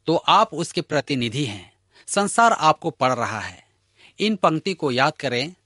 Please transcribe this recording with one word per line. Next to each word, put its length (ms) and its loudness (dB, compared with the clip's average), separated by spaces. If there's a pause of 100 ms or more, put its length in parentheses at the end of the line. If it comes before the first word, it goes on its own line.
तो 80 2
आप 380 2
उसके 280 -6
प्रतिनिधि 640 -2
हैं। 260 -12 (360)
संसार 440 2
आपको 380 2
पढ़ 240 0
रहा 260 -4
है। 240 -12 (560)
इन 160 0
पंक्ति 380 0
को 180 -4
याद 220 2
करें, 400 -6 (120)